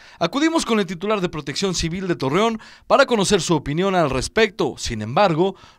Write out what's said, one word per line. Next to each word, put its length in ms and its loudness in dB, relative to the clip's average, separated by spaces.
Acudimos 480 0
con 120 2
el 60 2
titular 380 -2
de 80 -2
Protección 440 -4
Civil 320 -4
de 100 0
Torreón 440 0
para 200 4
conocer 340 2
su 140 0
opinión 400 -2
al 160 2
respecto. 680 0
Sin 240 -6
embargo, 560 2